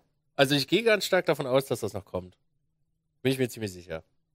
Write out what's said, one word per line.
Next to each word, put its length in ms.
also 180
ich 140
gehe 140
ganz 240
stark 200
davon 200
aus, 180
dass 160
das 140
noch 100
kommt. 320
Bin 100
ich 60
mir 100
ziemlich 240
sicher. 320